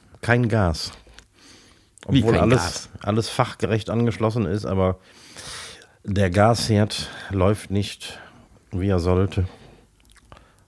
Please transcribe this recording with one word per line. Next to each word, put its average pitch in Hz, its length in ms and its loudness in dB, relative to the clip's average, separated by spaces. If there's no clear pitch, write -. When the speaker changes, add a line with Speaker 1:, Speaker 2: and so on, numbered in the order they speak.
Speaker 1:
Kein 120 260 2
Gas. 101 440 0
Speaker 2:
Wie 131 120 4
Speaker 1:
Obwohl 113 140 2
Speaker 2:
kein 85 80 2
Speaker 1:
alles, - 200 4
Speaker 2:
Gas? - 260 -6
Speaker 1:
alles 107 260 0
fachgerecht - 600 -2
angeschlossen 110 560 0
ist, 104 180 -4
aber 92 340 0
der 95 260 0
Gasherd 104 800 2
läuft 101 400 0
nicht, - 480 -6
wie 95 160 -2
er 92 100 2
sollte. 92 480 0